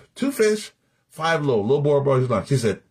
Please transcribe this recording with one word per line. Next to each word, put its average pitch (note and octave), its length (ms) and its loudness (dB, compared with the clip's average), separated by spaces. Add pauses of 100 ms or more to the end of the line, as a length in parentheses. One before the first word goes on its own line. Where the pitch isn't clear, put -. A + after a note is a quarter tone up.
(140)
two C#4 200 -4
fish, G#3+ 400 0 (360)
five D#3 360 -2
loaves." A2+ 240 0
Little C#3+ 120 2
boy C#3+ 200 2
brought C3+ 180 2
his B2+ 100 0
lunch. G2+ 200 -2
He C#3 80 2
said, A2 340 -2